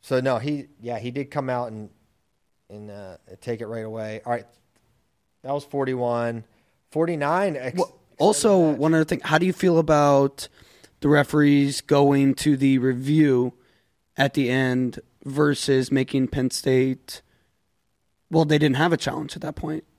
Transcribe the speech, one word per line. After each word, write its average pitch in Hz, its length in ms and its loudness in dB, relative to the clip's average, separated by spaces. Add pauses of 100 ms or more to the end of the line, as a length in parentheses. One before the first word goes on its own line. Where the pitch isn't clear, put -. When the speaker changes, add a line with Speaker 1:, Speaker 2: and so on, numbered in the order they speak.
Speaker 1:
So, 131 160 -2
no, 127 180 -2
he, 143 280 -6 (140)
yeah, 117 180 -8
he 117 140 -10
did 135 180 -8
come 139 180 -6
out 123 220 -4
and, 107 180 -14 (800)
and, 104 220 -18
uh, 98 260 -18 (240)
take 117 200 -8
it 117 60 -10
right 113 180 -10
away. 110 420 -10
All 123 60 -4
right. 113 140 -6 (960)
That 131 100 -8
was 143 120 -6
forty-one. 120 800 -4 (460)
Forty-nine, 165 680 -2
ex-, 131 220 -8
Speaker 2:
Well, - 180 -4 (220)
also, 208 320 2
Speaker 1:
exciting 175 220 4
match. 131 80 -2
Speaker 2:
one 160 140 2
other 160 100 4
thing. 156 200 -4
How 156 140 2
do 180 80 2
you 185 60 0
feel 170 260 2
about 143 680 2 (520)
the 147 80 0
referees 143 720 2
going 139 560 4
to 147 200 2
the 135 220 2
review 131 760 2 (600)
at 135 180 0
the 127 160 0
end 127 500 -2 (240)
versus 139 680 0
making 131 360 0
Penn 131 220 -2
State, 131 720 -2 (1080)
well, 160 140 2
they 147 140 2
didn't 147 180 2
have 165 160 0
a 160 40 0
challenge 147 400 -8
at - 60 -14
that 151 140 -10
point. 156 280 -10 (140)